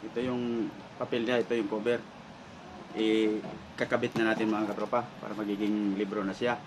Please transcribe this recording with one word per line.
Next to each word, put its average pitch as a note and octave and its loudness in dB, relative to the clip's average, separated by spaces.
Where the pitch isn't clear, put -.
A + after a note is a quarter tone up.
Ito A2 -4
yung B2 0
papel A#2+ 0
niya, A#2+ 4
ito A#2 2
yung G#2 2
cover. A2+ 2
Ikakabit A2 2
na A2+ 4
natin A2 2
mga G#2+ 0
katropa A#2 0
para G#2+ -6
magiging G#2 0
libro G2+ 0
na F#2+ -2
siya. A#2+ 0